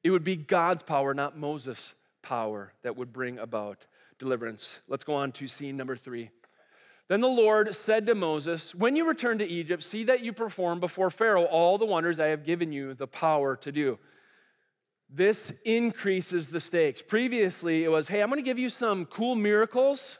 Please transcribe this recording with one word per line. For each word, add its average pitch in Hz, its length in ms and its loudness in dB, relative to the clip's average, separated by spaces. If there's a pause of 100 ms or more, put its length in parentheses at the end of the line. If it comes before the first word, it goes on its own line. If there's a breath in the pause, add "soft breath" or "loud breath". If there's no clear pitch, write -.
It 175 80 4
would 175 120 2
be 185 120 0
God's 165 480 0
power, 139 300 0
not 143 240 -4
Moses' 147 580 -8 (260)
power, 107 520 -6 (100)
that 120 120 -4
would 123 160 -10
bring 123 260 -6
about 107 480 -6 (320 soft breath)
deliverance. 117 720 -4
Let's 135 160 -6
go 151 100 -2
on 139 200 0
to 135 140 -10
scene 139 280 -6
number 131 200 -6
three. 117 360 -12 (760 soft breath)
Then 208 140 2
the 254 60 4
Lord 214 480 6
said 214 320 2
to 233 80 4
Moses, 160 580 -2
"When 226 220 2
you 330 120 2
return 247 300 0
to 208 80 0
Egypt, 165 380 -4
see 220 220 -6
that 247 160 4
you 226 120 -6
perform 180 460 -4
before 180 320 0
Pharaoh 202 340 4
all 170 320 4
the 220 80 2
wonders 170 340 0
I 156 80 2
have 151 180 -2
given 170 260 -2
you 139 220 -6
the 131 140 -8
power 143 500 0
to 143 140 -10
do." 139 280 -2 (1080 soft breath)
This 196 440 0 (140)
increases 190 840 0
the 160 100 -4
stakes. 156 440 0
Previously, 196 800 0
it 160 60 2
was, 156 180 2
"Hey, 208 140 0
I'm 208 80 2
gonna 285 120 -2
give 247 160 -2
you 254 120 -2
some 196 360 -2
cool 240 300 -2
miracles 220 840 2